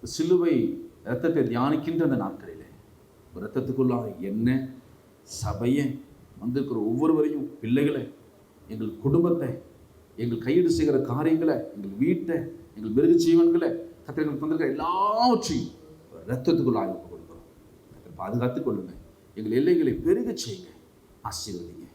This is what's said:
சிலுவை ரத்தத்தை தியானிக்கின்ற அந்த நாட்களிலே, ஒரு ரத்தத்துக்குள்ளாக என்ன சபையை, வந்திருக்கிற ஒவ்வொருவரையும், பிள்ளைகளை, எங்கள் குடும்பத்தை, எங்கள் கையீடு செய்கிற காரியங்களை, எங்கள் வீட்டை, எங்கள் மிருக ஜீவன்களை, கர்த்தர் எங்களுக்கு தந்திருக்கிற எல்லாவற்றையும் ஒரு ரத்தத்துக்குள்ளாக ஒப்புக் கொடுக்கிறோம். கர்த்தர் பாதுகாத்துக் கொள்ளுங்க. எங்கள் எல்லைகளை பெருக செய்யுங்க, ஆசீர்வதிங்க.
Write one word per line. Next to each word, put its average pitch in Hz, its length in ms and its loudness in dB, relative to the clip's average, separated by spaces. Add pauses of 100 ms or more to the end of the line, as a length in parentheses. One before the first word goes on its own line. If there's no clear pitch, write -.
சிலுவை 160 800 2 (220)
ரத்தத்தை 151 380 0
தியானிக்கின்ற 143 600 0
அந்த 139 140 2
நாட்களிலே, - 500 -6 (680)
ஒரு 90 120 -10
ரத்தத்துக்குள்ளாக 123 720 -2
என்ன 117 500 0 (540)
சபையை, 123 800 -2 (380)
வந்திருக்கிற 123 420 -4
ஒவ்வொருவரையும், 147 680 0 (120)
பிள்ளைகளை, 131 520 0 (560)
எங்கள் 110 300 -8
குடும்பத்தை, 170 500 2 (680)
எங்கள் 117 220 -2
கையீடு 165 280 4
செய்கிற 147 320 2
காரியங்களை, 156 560 2 (200)
எங்கள் 98 240 -10
வீட்டை, 165 380 2 (400)
எங்கள் 110 140 -8
மிருக 147 220 6
ஜீவன்களை, 170 640 6 (280)
கர்த்தர் - 120 -10
எங்களுக்கு 151 300 -2
தந்திருக்கிற 156 240 0
எல்லாவற்றையும் 180 1000 2 (420)
ஒரு - 140 -18
ரத்தத்துக்குள்ளாக 120 640 0
ஒப்புக் - 240 -10
கொடுக்கிறோம். - 300 -20 (500)
கர்த்தர் - 240 -20
பாதுகாத்துக் 120 520 -2
கொள்ளுங்க. 95 240 -4 (420)
எங்கள் 107 180 -6
எல்லைகளை 139 400 4
பெருக 220 380 0
செய்யுங்க, 92 380 -10 (540)
ஆசீர்வதிங்க. 85 720 -10